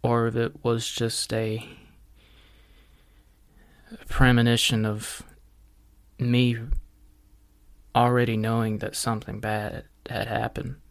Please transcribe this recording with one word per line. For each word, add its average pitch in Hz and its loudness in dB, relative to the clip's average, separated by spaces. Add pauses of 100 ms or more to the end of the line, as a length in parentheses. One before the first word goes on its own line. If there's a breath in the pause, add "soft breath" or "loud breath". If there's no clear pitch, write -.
or 117 4
if 117 -2
it - -2
was 117 0
just - -4
a 110 -4 (2500 loud breath)
premonition 117 4
of 107 -6 (960)
me 120 2 (1400)
already 120 4
knowing 110 0
that 104 -8
something 110 -4
bad 107 -4 (220)
had 113 -6
happened. 117 -6 (160)